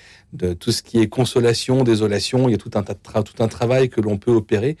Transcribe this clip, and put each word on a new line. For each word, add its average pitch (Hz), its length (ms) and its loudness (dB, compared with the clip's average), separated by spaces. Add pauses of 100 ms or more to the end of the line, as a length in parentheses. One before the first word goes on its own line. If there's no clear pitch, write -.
(340)
de 90 180 -4
tout 87 200 -4
ce - 100 -4
qui - 160 -2
est 110 100 4
consolation, 123 760 0
désolation, 110 640 0
il 117 40 2
y - 40 2
a - 20 0
tout - 160 -12
un 104 80 -2
tas 98 100 -8
de 98 60 -12
tra-, - 240 -4
tout - 200 -4
un 113 60 2
travail 127 400 0
que 113 140 -4
l'on 104 160 -2
peut 120 140 0
opérer 113 480 0